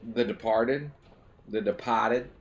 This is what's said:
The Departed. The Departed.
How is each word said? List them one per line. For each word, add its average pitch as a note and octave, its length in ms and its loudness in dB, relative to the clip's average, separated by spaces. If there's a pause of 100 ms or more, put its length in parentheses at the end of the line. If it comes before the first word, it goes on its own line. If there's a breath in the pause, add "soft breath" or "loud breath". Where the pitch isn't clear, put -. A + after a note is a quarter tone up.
The A#2 220 -2
Departed. A#2 640 0 (560)
The G#2+ 140 -4
Departed. A2+ 680 0 (120)